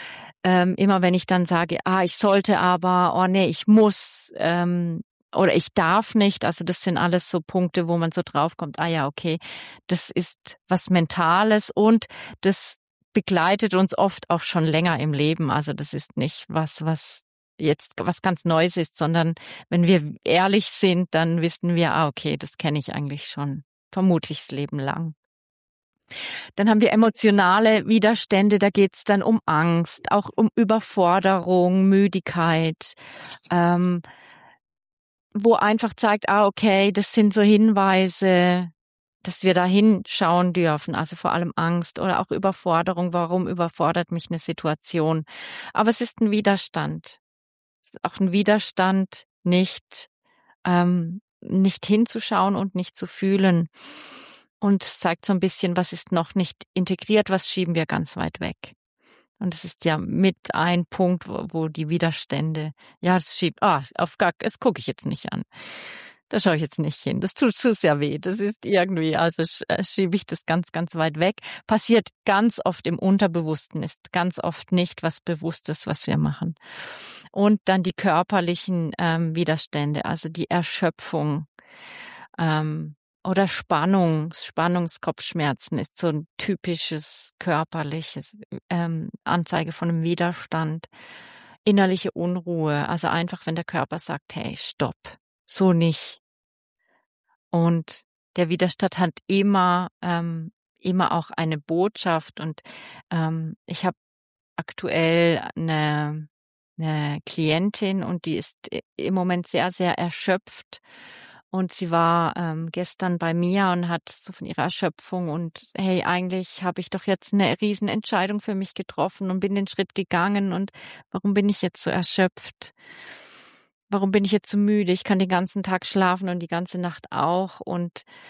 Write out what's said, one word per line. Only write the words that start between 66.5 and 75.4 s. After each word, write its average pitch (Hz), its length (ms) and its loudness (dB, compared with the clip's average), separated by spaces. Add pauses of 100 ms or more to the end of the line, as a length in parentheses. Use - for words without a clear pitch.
ich 156 80 -2
jetzt - 180 -6
nicht 151 220 -4
hin. 135 200 -4
Das 190 140 -4
tut 226 200 2
zu 233 200 2
sehr 147 240 2
weh. 147 200 -2
Das 190 200 -4
ist 202 260 -6
irgendwie, 175 520 0
also 165 260 0
sch-, - 240 -8
äh, - 160 -2
schiebe 185 320 -2
ich 196 100 -4
das - 200 -8
ganz, 170 260 -2
ganz 165 240 -6
weit 156 240 0
weg. 185 200 0 (280)
Passiert 220 420 2 (160)
ganz 208 400 2
oft - 220 -4
im 170 120 -2
Unterbewussten, 170 840 0
ist - 300 -12
ganz 175 260 -2
oft - 320 -6
nicht 180 320 0
was 160 180 -4
Bewusstes, 165 640 -6